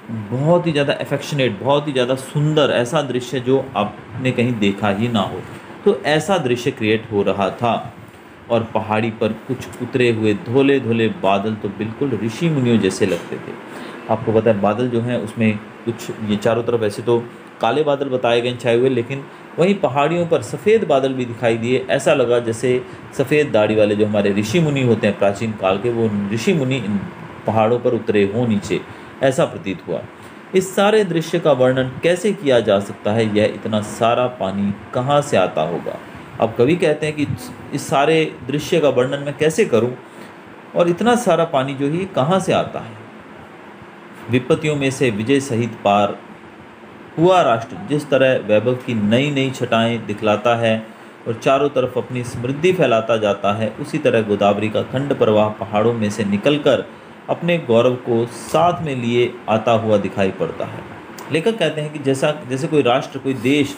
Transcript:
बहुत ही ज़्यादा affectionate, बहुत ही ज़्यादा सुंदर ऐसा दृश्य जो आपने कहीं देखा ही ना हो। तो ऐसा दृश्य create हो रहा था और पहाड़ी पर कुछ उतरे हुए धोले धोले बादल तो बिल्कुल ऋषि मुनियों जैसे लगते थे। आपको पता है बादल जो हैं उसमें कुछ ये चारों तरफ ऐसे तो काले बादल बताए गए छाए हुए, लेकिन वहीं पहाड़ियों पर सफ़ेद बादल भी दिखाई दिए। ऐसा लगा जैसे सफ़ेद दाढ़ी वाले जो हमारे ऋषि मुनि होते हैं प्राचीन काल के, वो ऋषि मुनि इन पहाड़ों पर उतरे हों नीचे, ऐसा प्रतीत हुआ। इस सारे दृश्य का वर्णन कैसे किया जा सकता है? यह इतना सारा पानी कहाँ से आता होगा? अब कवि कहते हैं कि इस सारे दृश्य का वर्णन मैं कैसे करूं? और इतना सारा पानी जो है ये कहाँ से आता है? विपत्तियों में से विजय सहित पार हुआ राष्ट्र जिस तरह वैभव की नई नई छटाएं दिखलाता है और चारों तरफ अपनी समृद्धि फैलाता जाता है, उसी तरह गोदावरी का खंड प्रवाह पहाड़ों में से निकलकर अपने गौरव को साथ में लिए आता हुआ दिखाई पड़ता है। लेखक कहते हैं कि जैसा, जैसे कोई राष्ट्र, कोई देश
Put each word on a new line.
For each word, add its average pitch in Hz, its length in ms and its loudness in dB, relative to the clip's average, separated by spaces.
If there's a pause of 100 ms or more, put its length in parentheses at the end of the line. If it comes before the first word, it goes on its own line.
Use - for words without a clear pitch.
(100)
बहुत 131 560 0
ही 165 60 0
ज़्यादा 143 200 0
affectionate, 131 680 -2
बहुत 143 280 0
ही 143 40 -2
ज़्यादा 127 220 0
सुंदर 147 560 0
ऐसा 120 320 0
दृश्य 127 380 -4
जो 127 260 0 (100)
आपने - 540 -4
कहीं 120 280 0
देखा 104 300 0
ही 104 200 0
ना 113 120 0
हो। 90 220 -4 (420)
तो - 180 2
ऐसा 156 360 2
दृश्य 123 320 -2
create 110 420 0
हो 101 100 2
रहा 98 280 0
था - 440 -2 (560)
और 117 120 2 (120)
पहाड़ी 107 360 -2
पर 110 220 -2
कुछ - 240 -8 (260)
उतरे 123 280 2
हुए 107 240 2
धोले 139 460 2
धोले 113 280 0
बादल 101 460 0
तो 107 140 -6
बिल्कुल 110 540 -4
ऋषि 113 260 -2
मुनियों 123 300 2
जैसे 98 280 2
लगते 87 300 -4
थे। - 160 -12 (580)
आपको 113 220 0
पता 110 180 4
है 104 100 0
बादल 107 280 0
जो 117 120 0
हैं 120 180 -2
उसमें 107 400 -2 (260)
कुछ 117 100 -4 (160)
ये 107 260 -2
चारों 113 260 0
तरफ 117 200 -2
ऐसे 104 200 -4
तो 117 220 2 (360)
काले 123 220 2
बादल 139 260 0
बताए 127 320 2
गए 123 160 -2
छाए 117 200 2
हुए, 127 120 2
लेकिन 135 360 -2 (340)
वहीं 190 160 4
पहाड़ियों 160 520 0
पर 160 160 0
सफ़ेद 208 420 0
बादल 135 280 2
भी 127 120 -4
दिखाई 117 320 0
दिए। 117 340 -2
ऐसा 143 240 2
लगा 120 240 2
जैसे 120 440 0 (360)
सफ़ेद 147 320 2
दाढ़ी 107 240 4
वाले 107 220 4
जो 107 100 2
हमारे 101 260 2
ऋषि 104 280 0
मुनि 143 220 2
होते 113 240 4
हैं 98 120 0
प्राचीन 101 340 0
काल 95 260 0
के, 120 120 -2
वो 104 440 0
ऋषि 117 180 0
मुनि 135 240 0
इन 104 240 -4 (460)
पहाड़ों 113 320 4
पर 123 120 0
उतरे 104 440 2
हों 120 140 0
नीचे, 101 320 0 (420)
ऐसा 135 220 2
प्रतीत 95 340 -6 (100)
हुआ। 71 140 -4 (520)
इस 185 220 0
सारे 214 280 4
दृश्य 165 340 -2
का 160 140 4
वर्णन 127 380 2 (120)
कैसे 180 300 2
किया 131 280 2
जा 101 200 4
सकता - 320 -4
है? 110 240 0
यह 104 80 4
इतना 107 360 -2
सारा 120 460 0
पानी 101 480 -4 (200)
कहाँ 139 280 2
से 143 140 -2
आता 87 260 2
होगा? 80 360 -4 (420)
अब 113 180 0
कवि 139 180 4
कहते 165 300 0
हैं 151 100 -6
कि 143 100 -2 (480)
इस 139 140 -6
सारे 156 460 2 (120)
दृश्य 151 340 0
का 143 80 4
वर्णन 131 300 2
मैं 143 200 -8
कैसे 165 260 2
करूं? 120 260 2 (880)
और 175 120 4
इतना 208 280 2
सारा 165 280 2
पानी 143 300 0
जो 139 120 -2
है 151 100 -2
ये 185 80 -4
कहाँ 180 360 2
से 175 120 0
आता 82 280 -2
है? - 160 -14 (1300)
विपत्तियों 151 460 0
में 139 140 0
से 131 200 0
विजय 113 300 2
सहित 120 300 -2 (140)
पार 101 340 4 (1000)
हुआ 175 240 6
राष्ट्र 117 340 0 (120)
जिस 147 220 -4
तरह 131 360 4
वैभव 107 280 2
की 127 200 -4
नई 117 360 2
नई 135 200 0
छटाएं 117 560 0
दिखलाता 107 480 2
है 113 320 0 (420)
और 117 60 -4
चारों 139 340 2
तरफ 127 300 -2
अपनी 123 260 -4
समृद्धि 139 480 -2
फैलाता 120 440 2
जाता 101 360 0
है, 107 280 -4
उसी 143 180 -6
तरह 117 240 2
गोदावरी 104 460 2
का 107 140 0
खंड 135 360 -2
प्रवाह 107 300 4
पहाड़ों 107 440 0
में 110 180 -2
से 104 140 -4
निकलकर 127 600 2 (460)
अपने 170 280 0
गौरव 123 360 4
को 120 320 -2
साथ 165 560 0
में 143 140 -4
लिए 120 380 0 (140)
आता 110 240 2
हुआ 107 240 4
दिखाई 98 340 0
पड़ता - 340 -6
है। - 160 -10 (520)
लेखक 220 260 0
कहते 151 220 -2
हैं 151 120 -8
कि 151 60 -10
जैसा, 139 500 0
जैसे 131 180 -4
कोई 156 160 2
राष्ट्र, 131 360 0
कोई 135 160 -2
देश 135 440 0